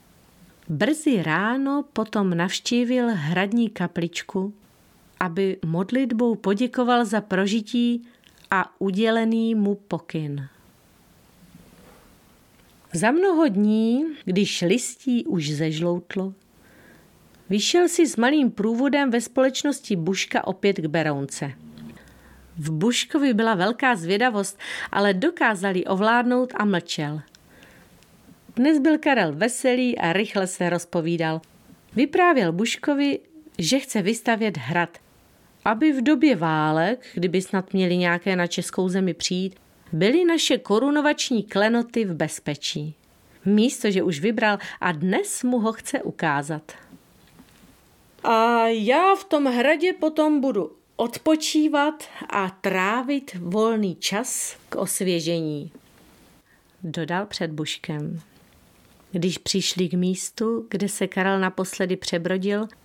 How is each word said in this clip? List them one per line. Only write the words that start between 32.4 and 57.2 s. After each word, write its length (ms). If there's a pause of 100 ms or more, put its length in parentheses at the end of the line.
Buškovi, 680 (380)
že 220
chce 220
vystavět 560
hrad, 400 (680)
aby 260
v 120
době 320
válek, 800
kdyby 280
snad 320
měli 240
nějaké 380
na 120
českou 420
zemi 240
přijít, 420 (360)
byly 340
naše 320
korunovační 840
klenoty 600
v 80
bezpečí. 800 (500)
Místo, 460
že 120
už 160
vybral 380 (240)
a 100
dnes 520
mu 160
ho 140
chce 300
ukázat. 680 (1500)
A 440
já 480
v 80
tom 220
hradě 480
potom 480
budu 300 (240)
odpočívat 1080 (260)
a 200
trávit 920
volný 560
čas 600 (120)
k 60
osvěžení, 960 (1120)
dodal 420